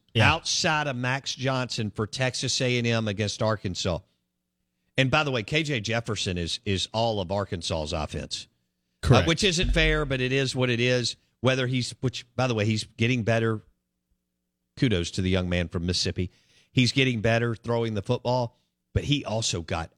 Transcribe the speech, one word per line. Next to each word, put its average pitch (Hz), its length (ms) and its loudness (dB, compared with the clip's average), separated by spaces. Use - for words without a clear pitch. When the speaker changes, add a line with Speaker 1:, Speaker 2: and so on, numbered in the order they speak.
Speaker 1:
Yeah. 120 180 6
Speaker 2:
outside 156 560 0
of 131 80 -2
Max 127 400 -4
Johnson 127 560 -2
for 107 160 -4
Texas 131 540 -2
A 123 160 2
and 120 100 0
M 113 200 0
against 104 360 -2
Arkansas. 101 560 -2
And 131 120 4
by 151 140 2
the 143 80 -2
way, 123 120 0
K 156 200 0
J 143 160 -2
Jefferson 107 580 -2
is, 85 280 -4
is 95 280 0
all 110 280 0
of 85 100 -6
Arkansas's 87 600 -4
offense. 73 540 -6
Uh, - 40 0
Speaker 1:
Correct. 127 200 6
Speaker 2:
which 165 160 2
isn't 180 280 2
fair, 156 340 2
but 135 160 -2
it 127 100 0
is 135 240 0
what 127 140 2
it 117 100 0
is. 123 360 2
Whether 131 260 2
he's, 123 360 -2
which, - 240 -4
by 127 120 0
the 123 60 0
way, 107 120 2
he's 110 180 2
getting 117 400 0
better. 113 380 0
Kudos 98 340 2
to - 100 -4
the 92 80 2
young 92 200 2
man 87 200 0
from 85 160 -4
Mississippi. 90 440 -2
He's 123 200 4
getting 131 280 2
better 117 360 0
throwing 117 380 -2
the 101 80 -4
football, 123 560 -2
but 95 100 0
he 143 220 0
also 107 360 -2
got 82 360 -6